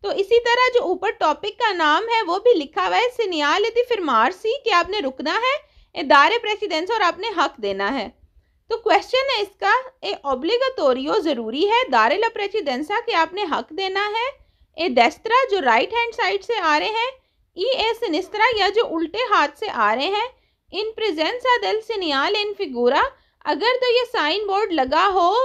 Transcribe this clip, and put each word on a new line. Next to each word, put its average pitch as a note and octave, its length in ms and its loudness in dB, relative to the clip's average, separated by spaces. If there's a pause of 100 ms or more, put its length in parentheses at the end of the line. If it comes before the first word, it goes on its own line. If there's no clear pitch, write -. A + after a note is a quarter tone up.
तो G4+ 100 -4
इसी G4+ 280 2
तरह B4 320 4
जो A#4+ 120 -2
ऊपर F#4 300 -2
टॉपिक G4 400 -2
का A4+ 180 -2
नाम E4 360 2
है, A4+ 140 2
वो E4+ 160 -2
भी A#4+ 140 4
लिखा E4+ 340 -2
हुआ F4+ 100 2
है A#4+ 140 2
segnale F#4 600 0
di A#4+ 160 2
fermarsi, F#4 640 0 (100)
कि A4+ 100 -2
आपने F4+ 260 0
रुकना C#4 380 -4
है, B4+ 200 0 (380)
e D4 120 -6
dare D#4 320 6
precedenza, G#4 540 -4
और A4 80 0
आपने F4+ 360 -2
हक D4+ 240 -2
देना G3 280 -2
है। B3+ 180 -4 (640)
तो A4+ 100 -4
क्वेश्चन B4+ 520 0
है G#4+ 100 -2
इसका, G4+ 320 -2 (300)
ए F#4+ 140 -6 (100)
obligatorio D#4+ 960 0
ज़रूरी C4 440 -2
है, A#4 260 2
dare A#3+ 280 4
la A4+ 140 0
precedenza, G4+ 720 -4
कि A#4 120 -4
आपने F4+ 300 0
हक C#4 260 -4
देना F#4+ 340 -4
है, A4+ 200 -4 (500)
ए E4+ 180 0
destra, A4+ 560 2
जो G4 100 0
राइट B3 320 2
हैंड A#4 200 -2
साइड G4 300 -2
से A4+ 160 -4
आ D#4 180 2
रहे F4+ 120 -2
हैं, A4+ 220 -2 (460)
ई A4 200 -2
ए A4 180 0
sinistra, G4+ 500 -2 (140)
या F#4 100 2
जो G#4 180 0
उल्टे E4 420 -4
हाथ D#4+ 300 0
से A4 80 -6
आ G#3+ 260 0
रहे C4+ 140 -2
हैं, G#4 200 -2 (460)
in A4 200 -4
presenza G#4+ 680 -2
del G4+ 200 -2
segnale F4 560 -2
in G#4 180 -4
figura, C4 460 0 (440)
अगर G#4 320 0
तो B4+ 140 0
ये A#4+ 140 2
साइन F4+ 420 -2
बोर्ड G4 260 0
लगा D4 340 2
हो F#4 260 2 (120)